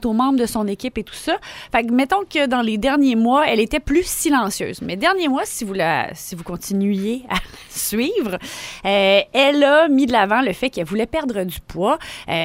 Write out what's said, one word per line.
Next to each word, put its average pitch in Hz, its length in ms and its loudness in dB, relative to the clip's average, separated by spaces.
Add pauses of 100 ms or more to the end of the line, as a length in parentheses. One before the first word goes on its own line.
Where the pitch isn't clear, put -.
aux 226 80 0
membres 254 260 2
de 233 80 0
son 214 200 -2
équipe 202 300 -6
et 214 60 -4
tout - 100 -20
ça. 339 240 -2 (340)
Fait 233 120 2
que 233 100 -2
mettons 285 340 2
que 285 200 0
dans 247 160 0
les 220 160 -2
derniers 269 360 2
mois, 240 320 4
elle 233 120 2
était 226 200 0
plus 311 280 0
silencieuse. - 760 -2
Mais 175 140 -6
derniers 339 320 0
mois, 277 180 0
si - 200 -8
vous 196 80 -6
la, 160 420 0
si - 180 -16
vous 170 100 -10
continuiez 202 840 -2
à - 60 -4 (180)
<laughs> - 160 -20
suivre, 233 720 -2 (460)
euh, 196 340 4 (140)
elle 277 300 4
a 302 240 6
mis 277 200 4
de 240 60 -2
l'avant 214 280 4
le 254 120 0
fait - 180 -4
qu'elle 170 160 -4
voulait 202 180 -2
perdre 254 380 -4
du 185 160 -8
poids. 220 400 -2 (300)
Euh, - 20 -6 (140)